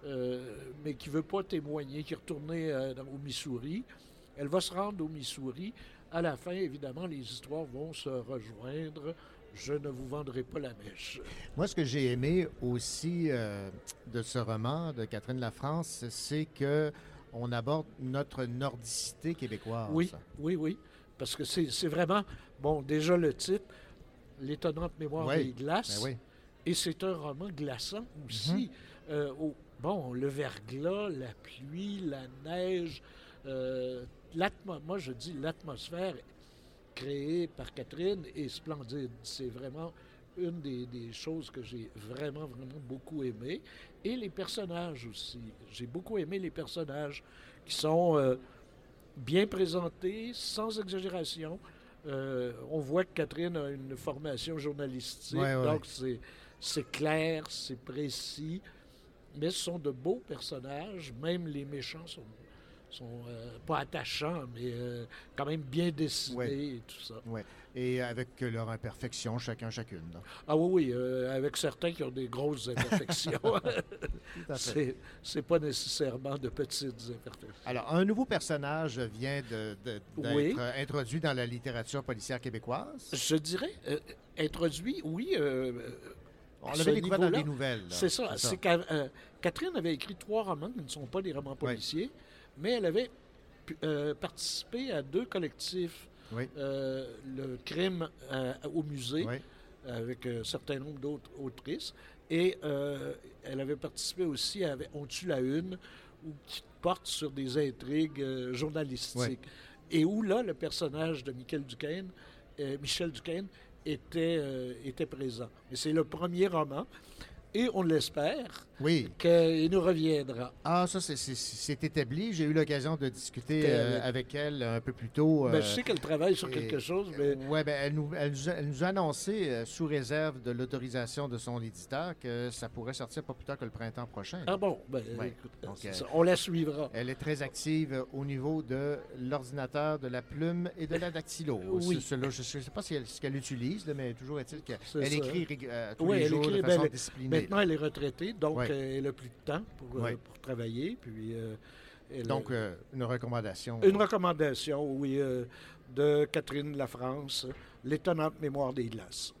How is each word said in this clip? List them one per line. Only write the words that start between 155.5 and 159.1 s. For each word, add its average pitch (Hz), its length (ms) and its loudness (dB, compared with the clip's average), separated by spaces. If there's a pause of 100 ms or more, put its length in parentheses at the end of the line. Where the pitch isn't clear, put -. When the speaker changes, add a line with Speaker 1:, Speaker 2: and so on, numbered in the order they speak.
Speaker 1:
de 147 340 6
Catherine 147 460 -2
Lafrance, 131 720 -4 (360)
L'étonnante 156 600 2
mémoire 139 320 2
des 127 100 0
glaces. - 560 -6